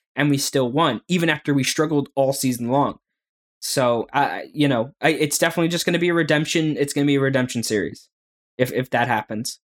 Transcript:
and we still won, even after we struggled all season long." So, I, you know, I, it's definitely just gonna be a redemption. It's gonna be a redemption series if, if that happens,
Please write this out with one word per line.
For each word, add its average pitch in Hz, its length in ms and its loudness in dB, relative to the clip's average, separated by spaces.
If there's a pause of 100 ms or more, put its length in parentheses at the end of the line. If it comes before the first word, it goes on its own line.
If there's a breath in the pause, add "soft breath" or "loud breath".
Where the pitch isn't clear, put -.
(140)
and 147 140 2
we 139 80 2
still 135 340 0
won, 139 380 0
even 170 220 2
after 147 240 -2
we 139 100 2
struggled 151 500 0
all 135 200 0
season 120 340 -4
long." 127 300 0 (640)
So, 120 500 0
I, 98 400 -2
you 147 160 2
know, 123 320 0
I, 151 120 4
it's 147 260 -2
definitely 165 300 2
just 170 180 -2
gonna 175 120 0
be 175 120 2
a 170 40 0
redemption. 156 600 0
It's 143 160 -2
gonna 143 140 0
be 143 100 2
a 139 40 2
redemption 131 420 0
series - 480 -4 (480)
if, 123 140 0
if - 180 -4
that 120 180 0
happens, 110 500 -4 (120)